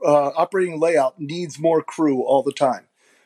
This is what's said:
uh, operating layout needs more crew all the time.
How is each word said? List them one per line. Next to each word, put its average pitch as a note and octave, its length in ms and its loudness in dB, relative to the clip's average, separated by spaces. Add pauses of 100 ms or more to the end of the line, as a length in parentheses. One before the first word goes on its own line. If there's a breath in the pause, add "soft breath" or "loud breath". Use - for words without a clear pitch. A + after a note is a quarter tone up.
uh, D3 300 4
operating F3 460 -2
layout D#3 400 0
needs D3+ 380 -8
more D#3+ 240 2
crew C#3+ 400 0
all C3 200 2
the C#3 100 -4
time. B2 340 -2 (400)